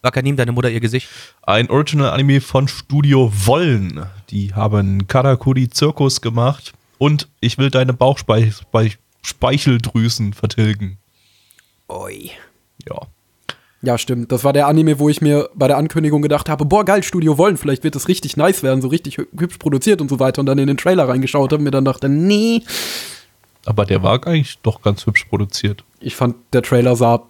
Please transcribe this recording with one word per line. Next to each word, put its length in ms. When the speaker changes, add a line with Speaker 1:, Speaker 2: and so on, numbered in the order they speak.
Speaker 1:
Wakanim, 360
deine 160
Mutter, 160
ihr 100
Gesicht. 300
Speaker 2:
Ein 280
Original-Anime 680
von 300
Studio 640
Wollen. 640
Die 240
haben 540
Karakuri 640
Zirkus 520
gemacht 500
und 300
Ich 160
will 120
deine 220
Bauchspeicheldrüsen 2500
vertilgen. 680
Speaker 3:
Oi. 420
Speaker 2:
Ja. 80
Speaker 3:
Ja, 160
stimmt. 340
Das 120
war 100
der 140
Anime, 320
wo 100
ich 120
mir 320
bei 140
der 100
Ankündigung 440
gedacht 280
habe, 160
„Boah, 200
geil, 180
Studio 340
Wollen, 200
vielleicht 260
wird 120
es 140
richtig 280
nice 260
werden, 180
so 80
richtig 280
hü-, 100
hübsch 200
produziert 440
und 80
so 100
weiter“, 220
und 40
dann 140
in 80
den 100
Trailer 300
reingeschaut 440
habe 60
und 60
mir 80
dann 140
dachte, 240
„Nee.“ 540
Speaker 2:
Aber 200
der 180
war 240
eigentlich 360
doch 180
ganz 240
hübsch 200
produziert. 580
Speaker 3:
Ich 160
fand, 200
der 100
Trailer 360
sah 320